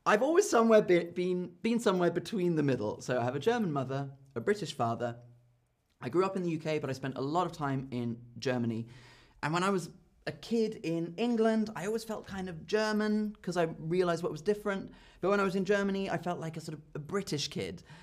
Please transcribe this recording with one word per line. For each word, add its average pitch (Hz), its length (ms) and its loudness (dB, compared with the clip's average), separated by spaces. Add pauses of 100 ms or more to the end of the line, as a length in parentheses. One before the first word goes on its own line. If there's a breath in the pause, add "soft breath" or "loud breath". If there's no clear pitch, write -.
I've 208 180 4
always 330 260 4
somewhere 226 340 8
be-, 175 220 4
been, 180 460 -2 (120)
been 226 180 2
somewhere 180 300 4
between 175 460 0
the 151 60 2
middle. 120 380 0
So 127 180 -2
I 120 60 0
have 127 120 -2
a 127 40 -2
German 226 320 2
mother, 139 360 -4 (260)
a - 60 -4
British 202 340 -2
father. 117 420 -2 (840)
I 135 80 -6
grew 175 160 4
up 190 120 -2
in 185 60 -2
the 175 80 0
U 156 80 -2
K, 156 200 -2
but 139 120 -4
I - 20 -2
spent 131 240 -6
a 123 60 -4
lot 165 240 0
of 165 60 -6
time 139 380 -4
in 120 280 -4 (200)
Germany. 117 480 -2 (560 loud breath)
And 147 100 -2
when 175 120 2
I 196 60 2
was 185 200 -2 (380)
a - 40 -8
kid - 500 -2
in 165 340 -4
England, 220 580 2
I 160 120 -6
always 220 180 -4
felt - 220 -10
kind 190 240 -8
of 160 160 -12
German 214 760 0
'cause 175 160 -4
I 175 60 4 (160)
realized 170 440 0
what 165 80 -2
was 151 120 -8
different. 202 500 -2 (280 loud breath)
But 180 100 2
when 202 100 4
I - 20 4
was 190 140 0
in 196 80 2
Germany, 196 460 2
I - 80 -2
felt 175 200 -4
like 165 180 -8
a 160 40 -8
sort 156 180 -10
of - 60 -20 (100)
a - 40 -6
British 151 500 -4
kid. 92 340 -6 (200 loud breath)